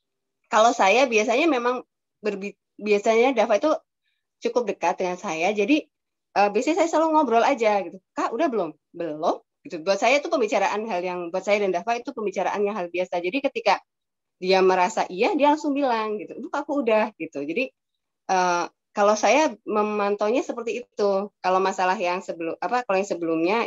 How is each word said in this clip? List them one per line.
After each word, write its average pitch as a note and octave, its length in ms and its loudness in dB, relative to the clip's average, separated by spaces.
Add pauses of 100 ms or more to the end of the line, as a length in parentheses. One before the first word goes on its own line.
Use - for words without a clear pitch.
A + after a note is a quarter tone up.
(500)
kalau A3+ 240 6
saya A3+ 320 4
biasanya A#3 400 2
memang B3 380 0 (420)
berbi-, G3+ 320 -6 (220)
biasanya A3 580 2
Dafa G#3 220 2
itu D#4 120 2 (800)
cukup G3+ 220 -2
dekat F3+ 260 -2
dengan F3+ 220 -4
saya. F3 340 -2
Jadi, G#3 300 0 (540)
eh, G3+ 120 4
biasanya D4+ 360 0
saya E4 40 -2
selalu D#4 180 2 (100)
ngobrol A#3 280 4
aja G#3+ 400 2
gitu. E3+ 160 -16 (160)
"Kak, C#4 160 -4
udah D#4 160 0
belum?" F#3+ 200 -2 (260)
"Belum." D#3+ 500 -4 (200)
Gitu. E3+ 160 -10
Buat D4 200 0
saya C#4 200 4
itu E4+ 80 -6
pembicaraan G#3+ 560 0
hal F#3 160 -4
yang, F3+ 180 -4 (140)
buat F#3 80 -4
saya G#3 200 0
dan F#3+ 120 0
Dafa A3+ 240 -2
itu B3 160 -10
pembicaraan G3 480 -4
yang G#3 160 -2
hal F3+ 160 -6
biasa. F3+ 240 -4
Jadi F3+ 240 -4
ketika A3 400 -2 (560)
dia F#3+ 240 2
merasa F#3 480 2
iya, G#3+ 240 0
dia D4 200 4
langsung D4+ 200 -2
bilang A3 480 -2
gitu, - 160 -14
"Untuk C#4 160 -14
aku C#4+ 320 -4
udah," A3 320 2
gitu. D3 240 -10
Jadi, E3+ 320 -4 (560)
eh, F3+ 360 0 (300)
kalau G#3 220 4
saya C4 340 4 (160)
memantaunya G#3 760 0
seperti A#3 400 -8
itu. G3+ 420 -2 (160)
Kalau F#3 160 2
masalah F#3+ 400 0
yang F3+ 240 -2
sebelum, E3 400 -8
apa, A#3+ 240 -2
kalau F#3+ 140 2
yang G3 80 -4
sebelumnya E3+ 580 0